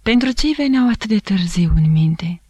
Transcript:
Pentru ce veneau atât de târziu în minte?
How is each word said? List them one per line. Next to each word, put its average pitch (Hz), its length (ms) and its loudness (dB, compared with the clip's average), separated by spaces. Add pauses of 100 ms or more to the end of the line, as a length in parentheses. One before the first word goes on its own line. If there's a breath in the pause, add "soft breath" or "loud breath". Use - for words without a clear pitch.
Pentru 247 300 0
ce 285 160 -2 (100)
veneau 262 320 2
atât 226 180 -4
de 214 120 0
târziu 175 560 -2
în 156 160 2
minte? 160 580 -2